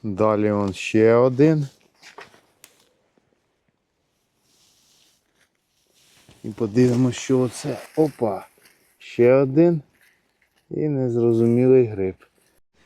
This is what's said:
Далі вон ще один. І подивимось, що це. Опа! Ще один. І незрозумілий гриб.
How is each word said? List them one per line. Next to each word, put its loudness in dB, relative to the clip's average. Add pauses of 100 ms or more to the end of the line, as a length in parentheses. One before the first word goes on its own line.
Далі 0
вон -2
ще 2
один. 2 (4000)
І -12
подивимось, 0
що -2
це. -10 (180)
Опа! -4 (500)
Ще 2
один. 2 (880)
І -6
незрозумілий 2
гриб. -6 (720)